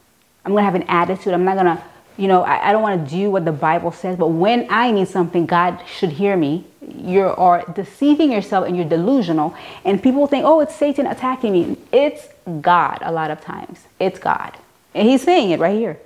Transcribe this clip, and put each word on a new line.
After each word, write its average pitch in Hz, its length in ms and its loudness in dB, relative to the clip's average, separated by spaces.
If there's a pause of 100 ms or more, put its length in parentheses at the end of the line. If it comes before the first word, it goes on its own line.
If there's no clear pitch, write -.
(460)
I'm 196 80 -4
gonna 208 100 2
have 190 120 0
an 170 80 -2
attitude. 180 500 -2
I'm 180 100 0
not 190 120 0
gonna, 170 260 0 (360)
you 196 100 -2
know, 185 160 4
I, - 260 0
I - 20 4
don't 220 100 2
wanna 190 240 -2
do 185 260 -2
what 185 140 0
the 165 60 0
Bible 165 400 -2
says, 180 260 -8
but 170 100 0
when 208 420 0
I 226 220 2
need 196 160 0
something, 175 380 0
God 175 420 0
should - 240 -4
hear 196 260 -2
me." 156 280 -2 (220)
You 190 500 -2
are 175 260 2 (100)
deceiving 285 580 2
yourself 196 360 -2
and 180 80 -2
you're 175 100 -2
delusional. 170 680 0 (320)
And 196 180 0
people 269 240 4
think, 349 180 0
"Oh, 311 140 6
it's 302 160 -2
Satan 285 320 0
attacking 254 460 -4
me." 175 240 0 (140)
It's 285 360 0 (340)
God 170 400 2
a 165 100 -6
lot 160 200 -4
of 156 100 -10
times. - 440 -16 (140)
It's 185 200 -2
God. - 320 -4 (420)
And 208 140 2
he's 262 140 4
saying 311 300 2
it 147 80 0
right 185 180 2
here. 220 280 -4